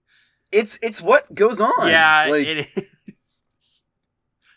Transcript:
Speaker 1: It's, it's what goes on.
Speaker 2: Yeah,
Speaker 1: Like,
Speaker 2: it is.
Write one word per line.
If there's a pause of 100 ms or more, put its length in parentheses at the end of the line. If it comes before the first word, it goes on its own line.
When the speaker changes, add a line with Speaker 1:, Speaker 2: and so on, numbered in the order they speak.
(520)
Speaker 1:
It's,
it's
what
goes
on.
Speaker 2:
Yeah,
Speaker 1:
Like,
Speaker 2:
it
is. (720)